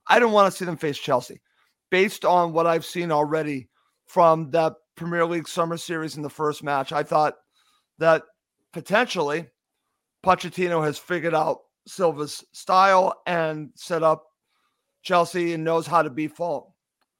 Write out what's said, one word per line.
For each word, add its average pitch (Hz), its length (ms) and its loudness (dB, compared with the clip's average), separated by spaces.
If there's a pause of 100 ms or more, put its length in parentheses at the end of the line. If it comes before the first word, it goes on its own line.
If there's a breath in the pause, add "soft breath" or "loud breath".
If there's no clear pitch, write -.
I 214 120 6
didn't 233 140 2
wanna 196 180 6
see 185 140 -8
them 170 120 -4
face 147 200 -4
Chelsea. - 440 -4 (480)
Based 190 360 0
on 170 280 2
what 165 140 2
I've 165 180 0
seen 175 260 -4
already 151 580 -2 (360)
from 160 460 4
that 160 220 2 (220)
Premier 170 300 -2
League 170 220 -4
Summer 170 300 -4
Series 160 400 -8
in 151 60 -8
the 147 60 -8
first 151 340 -4
match, 143 280 -4
I 151 120 -2
thought 151 320 2 (640)
that 160 260 4 (500)
potentially 170 760 -2 (760)
Pochettino 175 600 0
has 147 140 -2
figured 165 380 -4
out 156 260 -2 (260)
Silva's 151 640 -4
style 185 720 2
and 156 500 -4
set 165 280 -4
up 156 240 2 (760)
Chelsea 170 520 0
and 160 100 -6
knows 165 240 0
how 160 140 2
to 156 80 0
beat 151 260 -8
Fulham. 165 360 -8 (480)